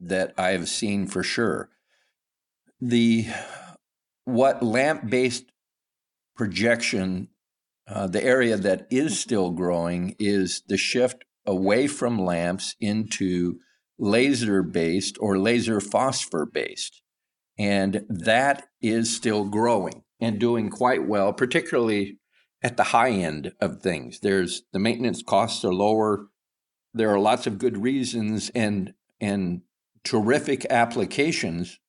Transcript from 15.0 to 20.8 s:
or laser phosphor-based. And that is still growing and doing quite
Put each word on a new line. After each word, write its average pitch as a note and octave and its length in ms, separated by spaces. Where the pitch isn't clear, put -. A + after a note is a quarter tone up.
or G2+ 200
laser A2+ 420
phosphor-based. - 1200
And G2+ 540
that A2 560
is A2+ 340
still G#2 280
growing G#2 580
and A2+ 180
doing A#2 300
quite B2 380